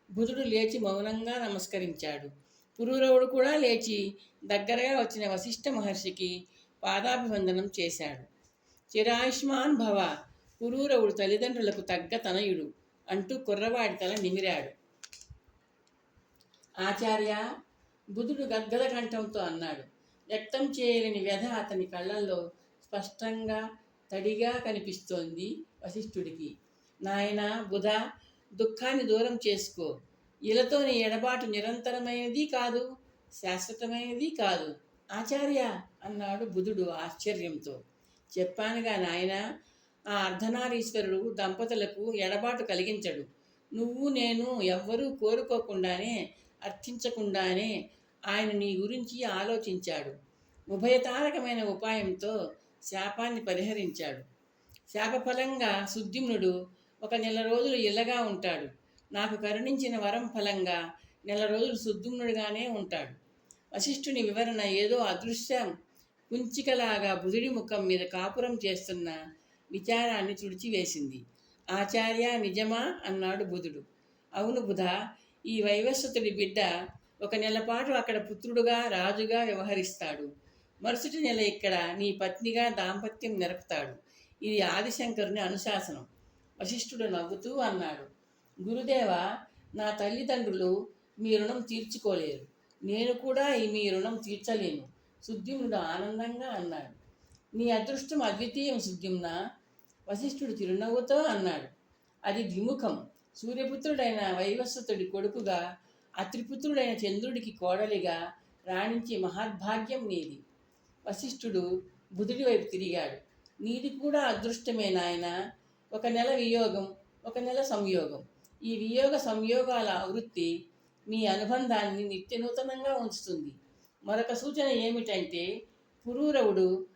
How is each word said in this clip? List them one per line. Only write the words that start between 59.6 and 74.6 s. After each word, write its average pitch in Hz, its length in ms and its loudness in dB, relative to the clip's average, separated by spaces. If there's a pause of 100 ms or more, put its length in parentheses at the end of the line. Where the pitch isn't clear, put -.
వరం 214 300 0
ఫలంగా 185 640 0 (340)
నెల 208 200 2
రోజులు 226 300 2
సుద్యుమ్నుడిగానే 220 920 -2
ఉంటాడు. 180 560 -6 (540)
వశిష్ఠుని 269 460 0
వివరణ 220 380 0
ఏదో 208 360 4
అదృశ్యం 220 760 0 (580)
కుంచికలాగా 233 840 2
బుధుడి 214 340 2
ముఖం 214 380 0
మీద 180 140 4
కాపురం 202 640 -2
చేస్తున్న 180 500 -4 (540)
విచారాన్ని 208 640 0
తుడిచివేసింది. 185 920 -4 (440)
"ఆచార్య, 226 680 2
నిజమా?" 220 640 0
అన్నాడు 190 400 -2
బుధుడు. 165 380 -6 (520)
"అవును 233 260 0